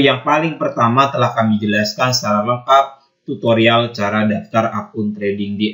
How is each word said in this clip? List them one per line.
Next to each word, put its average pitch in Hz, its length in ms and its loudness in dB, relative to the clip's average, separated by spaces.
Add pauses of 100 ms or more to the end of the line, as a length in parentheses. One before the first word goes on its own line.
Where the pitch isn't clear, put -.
yang 131 240 2
paling 151 320 0
pertama 135 560 2
telah 123 160 0
kami 110 320 0
jelaskan 107 480 0
secara 104 320 -2
lengkap 123 420 2 (380)
tutorial 117 720 2
cara 104 320 -2
daftar 110 400 -2
akun 107 480 -6
trading 101 400 -4
di 104 200 -2